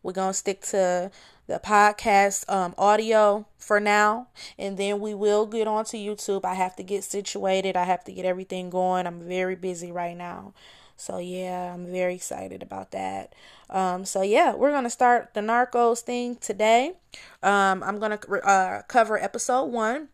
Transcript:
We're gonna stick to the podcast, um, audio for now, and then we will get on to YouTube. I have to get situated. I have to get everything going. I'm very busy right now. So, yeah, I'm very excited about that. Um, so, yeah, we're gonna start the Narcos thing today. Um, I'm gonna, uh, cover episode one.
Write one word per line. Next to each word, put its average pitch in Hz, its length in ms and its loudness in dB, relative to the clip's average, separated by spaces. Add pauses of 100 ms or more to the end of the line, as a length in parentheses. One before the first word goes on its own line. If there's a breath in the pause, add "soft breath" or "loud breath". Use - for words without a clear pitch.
We're 185 120 -8
gonna 190 200 -2
stick 196 340 -4
to 180 440 0 (360 soft breath)
the 165 120 -4
podcast, 208 920 4
um, 185 260 0
audio 214 680 4 (120)
for 208 220 0
now, 208 500 2 (280 loud breath)
and 196 200 -6
then 202 220 -2
we 214 140 -6
will 208 320 2
get 214 220 -2
on 214 180 0
to 233 120 -10
YouTube. 202 460 -4
I 185 120 -2
have 185 220 -2
to 196 60 -12
get 196 200 -4
situated. 190 760 -2
I 180 60 2
have 180 220 0
to 190 60 -14
get 185 140 -8
everything 185 440 -4
going. 185 360 0
I'm 175 160 -10
very 185 340 -4
busy 180 360 -8
right 175 260 -8
now. 180 360 -14 (440 soft breath)
So, - 200 -10
yeah, 180 560 -6
I'm 180 120 -12
very 180 300 -2
excited - 480 -10
about - 280 -12
that. - 440 -8 (340 loud breath)
Um, 185 360 -2
so, 190 160 -4
yeah, 226 340 4
we're 277 160 2
gonna 262 180 -2
start 240 440 2
the 208 80 -4
Narcos 240 580 2
thing 240 380 -6
today. 226 560 2 (500 loud breath)
Um, 196 400 4
I'm 202 160 -4
gonna, 214 200 -4 (240)
uh, 196 440 4
cover 214 340 4
episode 247 440 -2
one. 240 480 -4